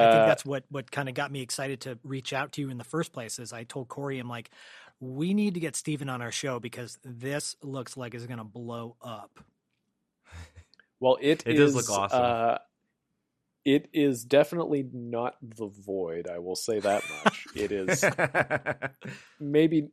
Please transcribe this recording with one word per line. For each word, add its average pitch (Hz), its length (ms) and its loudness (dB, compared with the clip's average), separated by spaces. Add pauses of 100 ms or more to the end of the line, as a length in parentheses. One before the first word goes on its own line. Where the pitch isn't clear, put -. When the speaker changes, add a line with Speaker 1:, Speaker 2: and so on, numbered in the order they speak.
Speaker 1:
I 113 60 10
think 113 160 8
Speaker 2:
uh, - 20 8
Speaker 1:
that's 107 200 4
what, 135 240 -6
what 139 220 -8
kinda 135 200 -4
got 139 200 -4
me 139 100 -6
excited 135 400 -6
to 123 220 -10
reach 135 300 -8
out 139 200 -4
to 147 80 -6
you 135 80 -4
in 127 80 -8
the 117 60 -10
first 160 300 -4
place, 117 260 -10
is 120 140 -12
I 117 100 -10
told 127 240 -10
Corey, 139 320 -6
I'm 123 100 -8
like, 117 220 -10 (480)
"We 139 340 -2
need 208 220 4
to 175 40 -4
get 160 160 -4
Steven 143 340 -4
on 127 120 -4
our 117 100 -6
show 127 280 -2
because 117 440 -10
this 131 600 -6
looks 135 340 -8
like 123 160 -10
it's 120 140 -10
gonna 117 160 -10
blow 117 580 -10
up." 110 380 -14 (1600)
Speaker 2:
Well, 127 220 6
it 151 240 2
Speaker 3:
It 117 100 2
does 147 180 8
look 120 160 0
Speaker 2:
is, - 0 -
Speaker 3:
awesome. 117 500 2
Speaker 2:
uh, 117 180 2 (1080)
it 143 280 4
is 139 320 4
definitely 143 680 2
not 120 500 -4
The 110 260 -10
Void, 95 600 -6
I 87 120 -8
will 90 160 -6
say 110 240 -2
that 101 300 0
much. - 440 0
It 104 180 -2
is 156 460 2
Speaker 3:
<laughs> - 1200 -4
Speaker 2:
maybe, 151 540 4